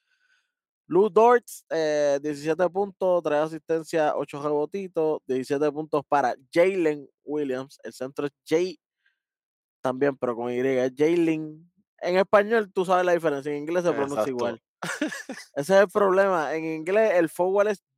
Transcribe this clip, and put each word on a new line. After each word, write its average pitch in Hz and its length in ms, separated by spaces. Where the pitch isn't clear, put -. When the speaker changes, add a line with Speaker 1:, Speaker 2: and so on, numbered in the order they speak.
Speaker 1:
Lou 190 220
Dort, 233 340
eh, 151 500
diecisiete 151 480
puntos, 185 540
tres 147 160
asistencias, 160 760
ocho 143 260
rebotitos, 156 840
diecisiete 139 460
puntos 151 360
para 131 280
Jalen 170 560
Williams. 135 600
El - 80
centro 139 360
es - 40
Jay, 170 320
también, 131 340
pero 123 200
con 123 180
Y, 123 60
es 131 360
Jalen. 160 760
En 180 200
español, 208 540
tú 185 140
sabes 180 180
la 180 100
diferencia, 147 380
en 147 60
inglés 165 260
se 175 100
pronuncia 139 280
Speaker 2:
Exacto. 120 80
<laughs> - 0
Speaker 1:
igual. 120 340
Ese 143 180
es 196 80
el 208 60
problema. 190 680
En 160 120
inglés, 175 500
el 170 140
forward 196 400
es, 202 140